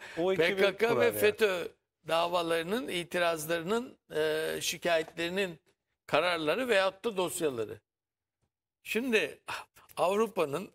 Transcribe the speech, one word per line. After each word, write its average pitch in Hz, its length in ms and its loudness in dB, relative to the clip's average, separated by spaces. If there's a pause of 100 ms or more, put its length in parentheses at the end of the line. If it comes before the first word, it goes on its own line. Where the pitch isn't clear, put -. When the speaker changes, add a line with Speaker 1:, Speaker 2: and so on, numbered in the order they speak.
(180)
Speaker 1:
o 185 140 2
ekibi 190 240 2
Speaker 2:
P 196 60 2
K 190 140 2
K 226 120 0
Speaker 1:
kurar 240 120 2
Speaker 2:
ve 240 40 6
Speaker 1:
yani. 208 140 2
Speaker 2:
fetö 208 500 2 (400)
davalarının, 170 800 0
itirazlarının, 170 1080 -2 (180)
e, 156 460 0
şikayetlerinin 170 960 -2 (480)
kararları 170 640 2
veyahut 190 360 2
da 226 120 -4
dosyaları. 127 640 -2 (1040)
Şimdi 220 560 -2 (580)
Avrupa'nın, 180 800 0